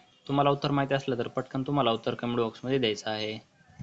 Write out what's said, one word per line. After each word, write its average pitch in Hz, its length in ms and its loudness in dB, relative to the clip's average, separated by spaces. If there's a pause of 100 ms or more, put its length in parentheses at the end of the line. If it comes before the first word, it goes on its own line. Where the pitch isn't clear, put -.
(260)
तुम्हाला 139 220 4
उत्तर 143 220 2
माहिती 139 220 2
असलं 135 240 0
तर 117 100 -2
पटकन 131 360 -4
तुम्हाला 135 280 2
उत्तर 113 220 -2
कमेंट 120 260 -2
बॉक्समध्ये 123 400 -2
द्यायचं 110 300 0
आहे. 107 300 -4 (440)